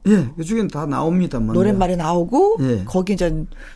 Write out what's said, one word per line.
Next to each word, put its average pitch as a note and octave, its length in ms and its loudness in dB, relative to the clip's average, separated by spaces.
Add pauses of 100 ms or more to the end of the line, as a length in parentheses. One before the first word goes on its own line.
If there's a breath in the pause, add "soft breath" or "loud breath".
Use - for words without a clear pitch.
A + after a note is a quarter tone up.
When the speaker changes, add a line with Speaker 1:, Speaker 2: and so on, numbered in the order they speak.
Speaker 1:
예, F#3 200 4 (100)
요즘엔 F#3+ 300 -2
다 D3 160 -6
나옵니다, D3+ 560 0
먼저. A2+ 140 -2
Speaker 2:
노랫말이 F#3+ 420 2
나오고, F3 640 2
Speaker 1:
예. A#2+ 240 0
Speaker 2:
거기 F#3 300 -2
이제, F3 180 0 (440 loud breath)